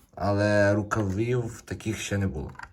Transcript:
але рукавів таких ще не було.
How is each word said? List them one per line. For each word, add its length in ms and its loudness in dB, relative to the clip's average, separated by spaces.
але 600 4
рукавів 840 0
таких 400 -6
ще 180 -2
не 80 2
було. 260 -6